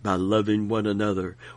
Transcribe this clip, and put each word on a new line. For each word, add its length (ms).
by 120
loving 520
one 180
another 500